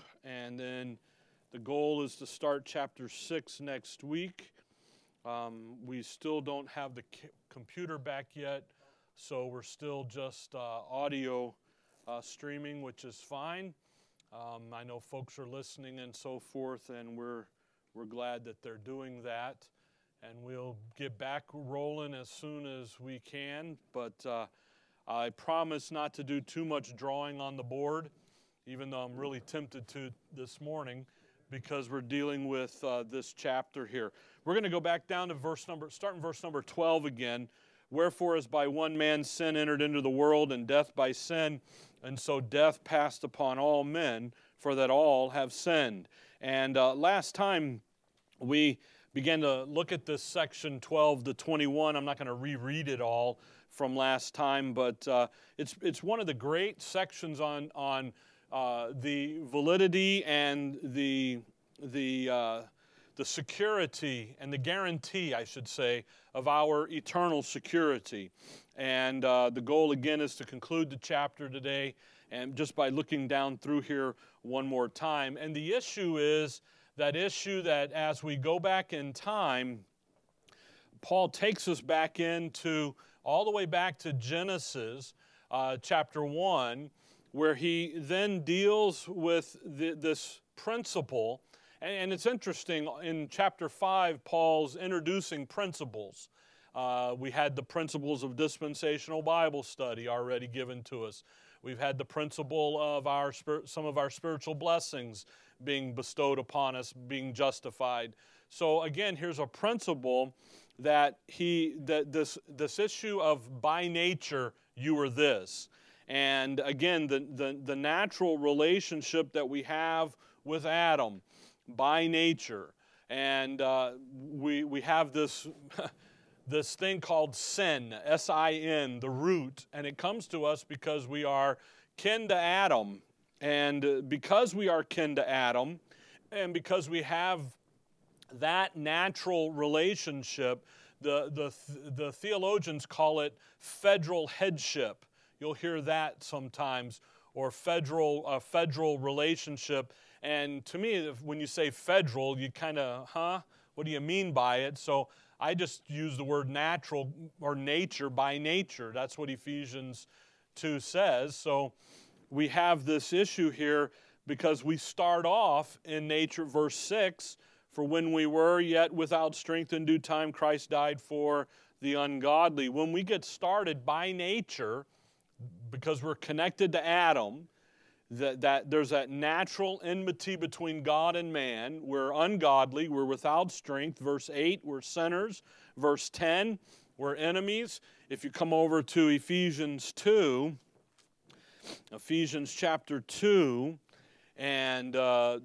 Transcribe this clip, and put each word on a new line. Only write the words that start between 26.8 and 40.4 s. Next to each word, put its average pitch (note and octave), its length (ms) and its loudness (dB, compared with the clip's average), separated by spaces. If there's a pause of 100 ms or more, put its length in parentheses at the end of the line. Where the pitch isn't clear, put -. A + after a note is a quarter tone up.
drawing C#3 420 -6
on C#3 180 -8
the C3 60 -8
board, C#3+ 460 -4 (580)
even C3 240 -12
though B2+ 140 -8
I'm B2 100 -12
really C3+ 260 -8
tempted C#3 480 -12
to C3+ 220 -12 (220)
this C3 280 -16
morning, C#3 460 -10 (440)
because C3 400 -8
we're C3+ 100 -6
dealing C#3 480 -4
with, C3 340 -6
uh, B2 220 -2
this B2 300 -10
chapter C3 520 -4
here. A2 240 -6 (340)
We're E3+ 100 0
gonna G#3 160 0
go F3 100 0
back E3+ 260 -2
down F3+ 220 -4
to E3+ 60 -6
verse D3+ 340 -8
number, D#3 220 -12
start G3 260 -8
in D#3+ 60 -12
verse E3 200 -8
number D3+ 200 -4
twelve E3 420 4
again. A#2+ 440 -4 (420)
"Wherefore, E3+ 460 2
as C#3+ 120 -2
by D3 180 2
one D#3 300 0
man D3+ 260 4
sin D#3+ 320 -2
entered D3+ 280 2
into D3 180 0
the C3+ 100 2
world, D3 400 6